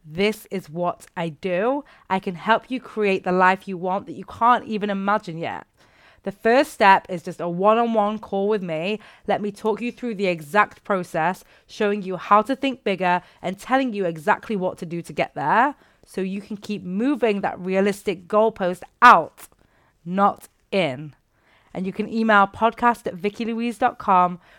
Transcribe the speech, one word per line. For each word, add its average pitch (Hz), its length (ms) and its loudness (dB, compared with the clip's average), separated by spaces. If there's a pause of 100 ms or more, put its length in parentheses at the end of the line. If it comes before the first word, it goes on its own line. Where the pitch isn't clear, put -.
This 196 460 -2
is 190 180 -8
what 175 380 -4 (100)
I 170 140 -4
do. 196 540 -2 (260)
I 185 80 0
can 190 160 -4
help 214 380 0
you 254 80 -4
create 202 440 -2
the 185 80 -2
life 185 360 2
you 190 100 -8
want 185 300 -4
that 160 60 -12
you 185 120 -14
can't 233 400 2
even 208 240 -4
imagine 196 480 -2
yet. 117 300 -8 (560)
The 196 80 -6
first 254 400 2
step 196 360 6
is 180 140 -8
just - 180 -12
a 170 80 -4
one-on-one 214 720 2
call 202 300 -4
with 208 160 0
me. 175 360 -4 (280)
Let 202 160 0
me 214 80 -4
talk 220 280 -4
you 240 120 -6
through 233 240 -8
the 190 100 -2
exact 175 580 0
process, 180 600 -2 (240)
showing 208 340 -2
you 185 160 -6
how 208 240 4
to 233 140 0
think 262 280 -4
bigger 180 380 0 (220)
and 190 160 -6
telling 262 340 0
you 202 120 -2
exactly 170 500 0
what 185 240 -2
to 180 80 -10
do 170 160 -6
to - 100 -14
get - 220 -4
there, 196 400 2 (280)
so - 180 -8
you 190 200 -6
can 208 160 -12
keep 202 260 -8
moving 214 580 0
that - 180 -4
realistic 190 680 -2
goalpost 214 540 0 (200)
out, 208 460 2 (560)
not 190 440 -2 (240)
in. 151 440 -4 (580)
And 185 120 -6
you 190 60 -6
can 208 200 -6
email 214 360 2
podcast 226 600 -2
at - 80 -8
vicky 202 300 -6
louise 226 320 -4
dot 247 200 -2
com 180 420 2 (200)